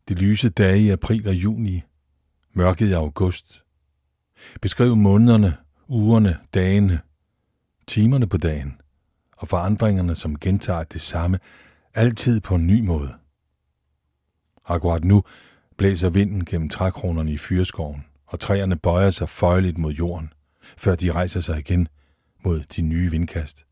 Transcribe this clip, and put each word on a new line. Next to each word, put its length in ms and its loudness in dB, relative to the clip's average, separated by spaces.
De 40 -4
lyse 360 0
dage 320 4
i 80 4
april 380 -2
og 60 0
juni. 480 -2
Mørket 340 0
i 60 0
august. 680 -4
Beskriv 340 2
månederne, 600 6
ugerne, 520 2
dagene, 480 2
timerne 400 2
på 100 0
dagen 440 -6
og 100 -14
forandringerne, 680 0
som 240 -8
gentager 440 -2
det 180 -12
samme, 380 -2
altid 480 0
på 140 -2
en 120 0
ny 140 4
måde. 320 -4
Akkurat 380 -2
nu 200 6
blæser 320 0
vinden 360 0
gennem 240 -4
trækronerne 640 -4
i 60 -6
fyrskoven, 680 -4
og 140 -12
træerne 360 -2
bøjer 340 2
sig 200 -4
føjeligt 480 0
mod 160 -4
jorden, 400 -6
før 340 -2
de 160 -2
rejser 300 -4
sig 180 -6
igen 280 0
mod 160 -2
de 220 -10
nye 300 -2
vindkast 600 -6